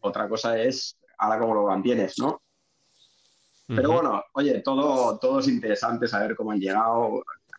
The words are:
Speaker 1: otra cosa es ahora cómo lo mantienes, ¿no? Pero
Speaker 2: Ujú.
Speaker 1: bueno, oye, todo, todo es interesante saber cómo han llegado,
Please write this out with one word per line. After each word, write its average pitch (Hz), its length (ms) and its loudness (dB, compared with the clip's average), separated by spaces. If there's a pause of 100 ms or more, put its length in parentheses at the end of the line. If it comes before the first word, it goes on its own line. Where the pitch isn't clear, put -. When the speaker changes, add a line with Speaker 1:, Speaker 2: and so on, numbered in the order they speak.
Speaker 1:
otra 104 280 -4
cosa 113 300 -2
es 127 400 -2 (180)
ahora 110 220 0
cómo 113 160 0
lo 104 120 2
mantienes, 101 520 0
¿no? 139 240 -2 (1200)
Pero 131 220 2
Speaker 2:
Ujú. 160 40 4 (100)
Speaker 1:
bueno, 107 200 0 (120)
oye, 135 260 2
todo, 135 580 0
todo 135 220 2
es 135 80 2
interesante 117 580 0
saber 107 300 -2
cómo 107 140 -6
han 104 100 0
llegado, 110 640 0 (360)